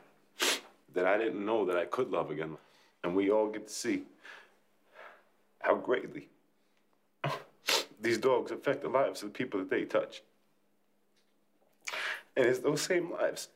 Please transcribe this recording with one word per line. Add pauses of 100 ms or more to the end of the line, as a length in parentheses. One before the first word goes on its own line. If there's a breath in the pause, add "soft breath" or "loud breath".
(960 loud breath)
That
I
didn't
know
that
I
could
love
again. (460 soft breath)
And
we
all
get
to
see (1600 loud breath)
how
greatly (1700 loud breath)
these
dogs
affect
the
lives
of
the
people
that
they
touch. (2250 loud breath)
And
it's
those
same
lives